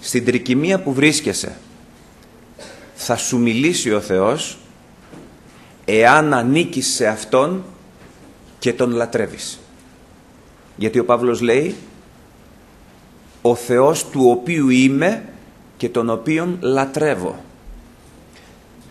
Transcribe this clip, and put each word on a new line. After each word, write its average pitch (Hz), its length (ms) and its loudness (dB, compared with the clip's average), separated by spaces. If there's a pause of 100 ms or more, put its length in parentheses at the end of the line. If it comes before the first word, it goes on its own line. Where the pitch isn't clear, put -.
στην - 240 -4
τρικυμία 135 560 0
που 143 120 -4
βρίσκεσαι, 139 640 -2 (1400)
θα - 220 -4
σου 127 220 -2
μιλήσει 120 540 0
ο 104 80 2
Θεός, 104 580 -2 (1300)
εάν 131 500 4
ανήκεις 135 600 0
σε 120 120 0
Αυτόν 135 580 0 (920)
και 120 140 -2
Τον 120 180 0
λατρεύεις. 113 680 -4 (1160)
Γιατί 110 220 -2
ο 113 60 2
Παύλος 120 360 0
λέει, 131 340 0 (1700)
«Ο 120 120 4
Θεός 123 560 2
του 127 200 4
οποίου 135 380 0
είμαι 139 560 2 (520)
και 120 120 -4
τον 117 220 -2
οποίον 160 500 -2
λατρεύω». 135 840 -2 (1500)